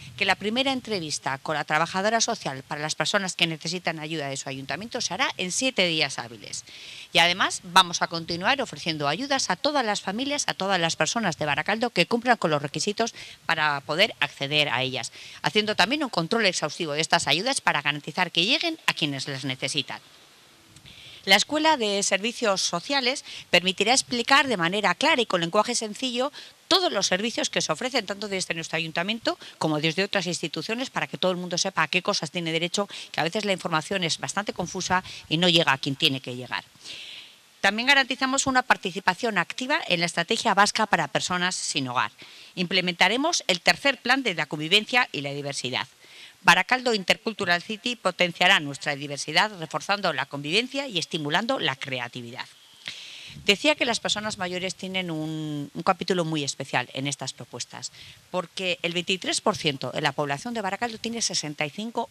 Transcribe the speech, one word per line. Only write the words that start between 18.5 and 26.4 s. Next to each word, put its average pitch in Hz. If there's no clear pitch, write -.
a 165
quienes 143
las 135
necesitan. 131
La 196
Escuela 311
de 208
Servicios 196
Sociales 262
permitirá 185
explicar 262
de 240
manera 180
clara 294
y 220
con 175
lenguaje 208
sencillo 240